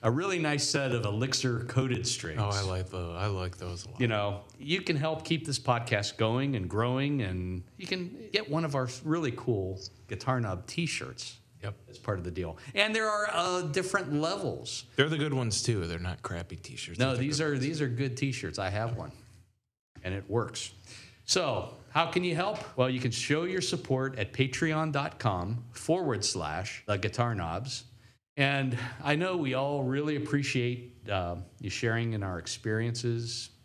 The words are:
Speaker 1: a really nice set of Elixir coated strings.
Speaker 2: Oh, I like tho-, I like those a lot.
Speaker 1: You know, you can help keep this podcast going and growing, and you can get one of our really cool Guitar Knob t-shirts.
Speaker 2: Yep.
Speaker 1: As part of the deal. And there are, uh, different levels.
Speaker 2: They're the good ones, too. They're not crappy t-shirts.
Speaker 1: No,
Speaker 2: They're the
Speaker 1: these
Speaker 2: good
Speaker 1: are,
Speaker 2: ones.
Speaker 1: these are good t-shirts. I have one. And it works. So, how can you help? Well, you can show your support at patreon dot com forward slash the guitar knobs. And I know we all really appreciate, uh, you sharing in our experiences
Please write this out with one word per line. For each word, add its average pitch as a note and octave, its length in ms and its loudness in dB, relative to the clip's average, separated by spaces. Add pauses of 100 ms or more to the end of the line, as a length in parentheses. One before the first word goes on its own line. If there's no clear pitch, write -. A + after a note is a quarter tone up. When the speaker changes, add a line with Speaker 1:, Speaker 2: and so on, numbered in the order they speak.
Speaker 1:
a A2+ 80 6
really F3+ 260 2
nice D3 320 2
set C#3 220 2
of A#2 140 2
Elixir A#2 640 2
coated C3 380 2
strings. - 340 -2
Speaker 2:
Oh, G#2 140 2
I G2 80 2
like F#2 280 0
tho-, F2 280 -4
I F#2+ 80 0
like F#2 320 -2
those F2+ 280 -8
a G#2 40 -12
lot. - 100 -14
Speaker 1:
You B2+ 80 4
know, G#2 340 0 (180)
you E3 220 0
can E3 140 2
help D#3+ 300 0
keep E3 220 0
this C3 100 -2
podcast A2+ 600 2
going B2+ 380 2
and F#2 140 0
growing, B2+ 540 2
and F2+ 400 -2 (140)
you F#3 100 -10
can F#3 280 -4 (160)
get G#3+ 160 0
one D#3+ 160 2
of D3 120 0
our B2+ 120 2 (160)
really D#3 320 2
cool F#2+ 440 0 (280)
Guitar B2+ 320 -2
Knob F#2 280 -2
t-shirts. - 680 -4 (260)
Speaker 2:
Yep. G2+ 120 -6 (140)
Speaker 1:
As - 80 -18
part G2+ 220 -2
of E2+ 40 -6
the F2 80 -4
deal. E2 260 -6 (180)
And G#3+ 200 4
there A3 140 2
are, G#3 240 0
uh, F3+ 300 2
different F#3 500 0
levels. D3+ 720 -2 (100)
Speaker 2:
They're C#3+ 140 6
the D#3+ 80 2
good D3 160 0
ones, A#2+ 280 2
too. G2 260 2
They're E2+ 120 -2
not F2+ 220 -4
crappy F2 340 -6
t-shirts. - 440 -10
Speaker 1:
No, B2+ 80 4
Speaker 2:
They're C3 100 2
the A#2+ 60 0
Speaker 1:
these C#3+ 160 0
Speaker 2:
good D#3+ 60 2
Speaker 1:
are, D3+ 60 2
Speaker 2:
ones. C3+ 120 0
Speaker 1:
these D3+ 180 -2
are C#3 80 2
good B2 260 -2
t-shirts. A#2+ 440 -2
I F#2+ 100 0
have A2+ 260 -2
one. D#2+ 160 -6 (920)
And F#2 100 -4
it G2 160 -4
works. - 420 -2 (540)
So, B2+ 480 0 (160)
how E3 160 4
can F3+ 180 0
you F3 100 2
help? F#3+ 260 0 (180)
Well, B2+ 120 6
you B2+ 120 0
can B2 100 2
show D3 320 2
your F#3 160 0
support C3+ 580 0
at G2+ 140 -2
patreon D#3 600 2
dot C#3+ 260 -2
com G#2 540 0
forward D3 500 2
slash E2 640 -2
the G#2 100 2
guitar A2+ 380 2
knobs. F2+ 480 -2 (540)
And C#3 400 2 (260)
I D3 140 4
know F#3 180 2
we C#3+ 180 2
all C#3 300 2
really D3 320 2
appreciate, B2+ 800 0 (160)
uh, F2+ 240 0 (240)
you G#2 100 -4
sharing A#2 440 0
in G2+ 100 -2
our F#2 160 -2
experiences A#2 1080 -2 (160)